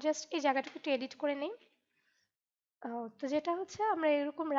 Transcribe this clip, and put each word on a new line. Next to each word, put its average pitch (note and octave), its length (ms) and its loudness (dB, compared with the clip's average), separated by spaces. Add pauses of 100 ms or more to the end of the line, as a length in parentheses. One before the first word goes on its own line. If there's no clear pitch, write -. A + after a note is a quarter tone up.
just D4+ 180 2 (140)
এই D#4 100 -2
জায়গাটুকু C4+ 340 2
একটু D#4 160 -2
edit B3+ 260 -4
করে D4 200 2
নেই। F4 100 -2 (1300)
আহ, A#3 180 -6 (140)
তো - 140 -8
যেটা D4+ 280 2
হচ্ছে - 200 -6 (140)
আমরা D#4+ 140 2 (100)
এরকম D4 300 -2 (100)